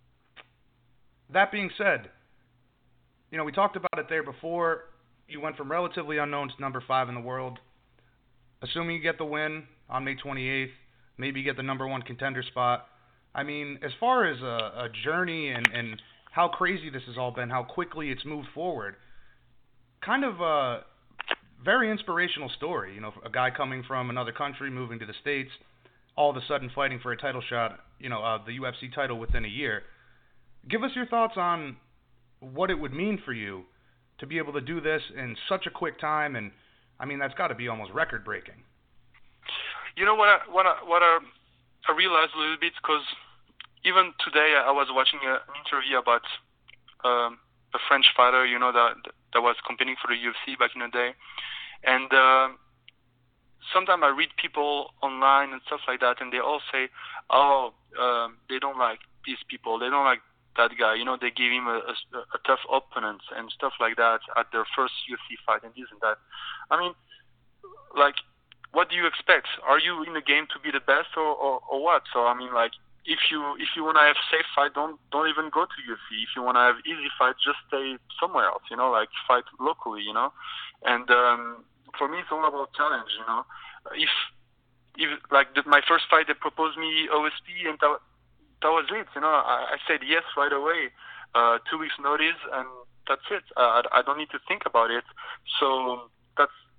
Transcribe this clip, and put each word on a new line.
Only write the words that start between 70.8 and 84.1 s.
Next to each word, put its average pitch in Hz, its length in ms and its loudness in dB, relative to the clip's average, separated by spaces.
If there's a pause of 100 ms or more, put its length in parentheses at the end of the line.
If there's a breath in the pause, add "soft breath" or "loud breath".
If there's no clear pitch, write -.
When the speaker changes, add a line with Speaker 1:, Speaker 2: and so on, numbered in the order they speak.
Speaker 2:
best 143 360 0
or, 160 100 0
or, 139 420 0
or 139 140 -2
what? 160 200 4 (100)
So, 120 140 4
I 123 120 4
mean, 127 160 -8
like, 117 160 2 (340)
if 156 140 -2 (120)
you, 147 280 -4
if - 180 -6
you 160 80 -4
wanna 156 220 8
have 147 100 6 (140)
safe 160 240 2
fight, 143 200 2
don't, 151 240 -4 (120)
don't 156 180 0
even 156 220 -2
go 160 160 0
to - 120 -12 (120)
U - 20 -4
F 107 160 -12
C. 110 140 -6
If 113 140 -8
you 127 60 -6
wanna 123 200 4
have 120 240 6
easy 151 320 -6
fight, 127 240 4
just 143 240 0
stay 135 320 -4 (220)
somewhere 160 260 2
else, 87 240 0
you 117 60 -10
know, 127 140 2
like, 107 200 2 (160)
fight 123 180 4 (140)
locally, 123 440 -4
you 107 120 -6
know? 123 180 0 (540 loud breath)
And, 123 240 2
um, 120 540 4 (340)
for 139 100 0
me, 165 100 -6
it's 180 120 -8
all 156 160 0
about 143 280 -2
challenge, 135 440 -2
you 113 80 -10
know? 113 160 -2 (520 loud breath)
If, 156 160 0 (880)